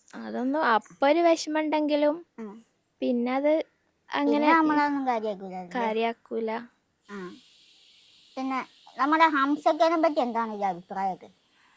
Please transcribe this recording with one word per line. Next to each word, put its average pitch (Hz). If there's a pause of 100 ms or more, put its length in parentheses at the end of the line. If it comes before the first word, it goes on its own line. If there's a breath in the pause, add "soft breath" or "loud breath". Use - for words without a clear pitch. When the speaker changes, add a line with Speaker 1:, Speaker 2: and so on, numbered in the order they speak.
(140)
Speaker 1:
അതൊന്നും 233
അപ്പൊ 247
ഒരു 311
വിഷമം 330
ഉണ്ടെങ്കിലും 302 (120)
Speaker 2:
ഉം. 226 (360)
Speaker 1:
പിന്നെ 247
അത് 285 (580)
അങ്ങനെ 285
Speaker 2:
പിന്നെ 302
നമ്മളതൊന്നും 294
കാര്യാക്കൂലായിരുന്നു. 202
Speaker 1:
കാര്യാക്കൂല. 226 (580)
Speaker 2:
ആ. 202 (1160)
പിന്നെ 262 (320)
നമ്മുടെ 302
ഹംസക്കേനെ 302
പറ്റി 320
എന്താണ് 226
ഈ 202
അഭിപ്രായമൊക്കെ? 190 (480 soft breath)